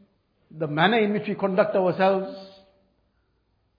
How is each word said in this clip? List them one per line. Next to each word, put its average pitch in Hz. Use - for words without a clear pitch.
the 156
manner 170
in 208
which 208
we 202
conduct 196
ourselves. 190